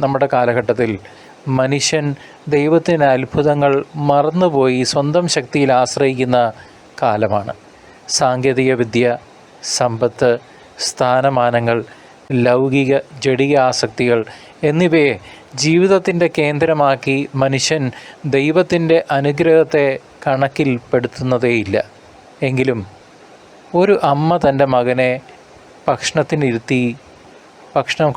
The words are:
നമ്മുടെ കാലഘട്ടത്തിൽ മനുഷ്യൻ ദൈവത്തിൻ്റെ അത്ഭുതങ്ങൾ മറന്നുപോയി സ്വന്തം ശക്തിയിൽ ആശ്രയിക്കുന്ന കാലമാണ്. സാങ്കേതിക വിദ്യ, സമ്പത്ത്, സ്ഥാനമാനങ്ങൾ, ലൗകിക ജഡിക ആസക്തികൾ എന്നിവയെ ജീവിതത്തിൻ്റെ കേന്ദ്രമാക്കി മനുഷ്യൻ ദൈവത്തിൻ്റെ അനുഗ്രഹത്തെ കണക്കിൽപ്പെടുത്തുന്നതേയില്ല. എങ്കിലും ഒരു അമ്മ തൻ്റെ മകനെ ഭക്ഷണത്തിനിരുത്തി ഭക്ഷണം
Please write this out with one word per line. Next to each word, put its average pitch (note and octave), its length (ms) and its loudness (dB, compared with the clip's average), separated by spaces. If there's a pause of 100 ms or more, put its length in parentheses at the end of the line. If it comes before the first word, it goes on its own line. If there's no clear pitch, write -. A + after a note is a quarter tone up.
നമ്മുടെ C3+ 320 0
കാലഘട്ടത്തിൽ A#2+ 580 0 (640)
മനുഷ്യൻ C#3+ 480 -2 (480)
ദൈവത്തിൻ്റെ D#3 600 2
അത്ഭുതങ്ങൾ C#3+ 580 0 (380)
മറന്നുപോയി C#3+ 680 2 (120)
സ്വന്തം D3+ 420 0
ശക്തിയിൽ C#3 340 0 (120)
ആശ്രയിക്കുന്ന B2+ 580 0 (640)
കാലമാണ്. G#2+ 500 -2 (640)
സാങ്കേതിക C3 520 0 (100)
വിദ്യ, A#2+ 360 0 (600)
സമ്പത്ത്, A#2+ 540 0 (540)
സ്ഥാനമാനങ്ങൾ, B2 920 0 (680)
ലൗകിക C3 480 2 (300)
ജഡിക C3+ 300 0 (120)
ആസക്തികൾ A#2+ 540 0 (500)
എന്നിവയെ D#3 420 2 (520)
ജീവിതത്തിൻ്റെ F3 640 2 (100)
കേന്ദ്രമാക്കി D3 800 0 (260)
മനുഷ്യൻ C3+ 420 -2 (520)
ദൈവത്തിൻ്റെ E3 600 2 (200)
അനുഗ്രഹത്തെ D3+ 680 2 (400)
കണക്കിൽപ്പെടുത്തുന്നതേയില്ല. B2 1500 -2 (680)
എങ്കിലും C3 320 -2 (1000)
ഒരു G3 140 4 (160)
അമ്മ D#3+ 340 0
തൻ്റെ C#3 300 2
മകനെ B2+ 360 0 (760)
ഭക്ഷണത്തിനിരുത്തി C3+ 920 -2 (920)
ഭക്ഷണം D3 420 0